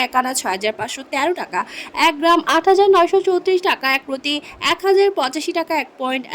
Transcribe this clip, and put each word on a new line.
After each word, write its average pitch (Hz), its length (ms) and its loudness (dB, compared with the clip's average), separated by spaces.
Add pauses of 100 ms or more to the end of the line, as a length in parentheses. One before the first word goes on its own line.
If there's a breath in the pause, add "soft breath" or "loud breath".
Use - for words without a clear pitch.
এক 247 120 -8
আনা, 254 220 0
ছয় 196 140 -2
হাজার 214 240 -2
পাঁচশো 247 240 -8 (100)
তেরো 294 280 0
টাকা 185 200 -6 (460 loud breath)
এক 330 140 2
গ্রাম, 330 200 4 (140)
আট 330 160 0
হাজার 392 260 4
নয়শো 349 300 4
চৌত্রিশ 359 420 2
টাকা 330 180 -2 (100)
এক 269 120 -6
প্রতি 269 260 -4 (380 loud breath)
এক 349 140 -2
হাজার 392 220 6 (100)
পঁচাশি 302 400 -4
টাকা 330 140 -4 (100)
এক 262 60 -14 (120)
পয়েন্ট 262 240 -4 (100)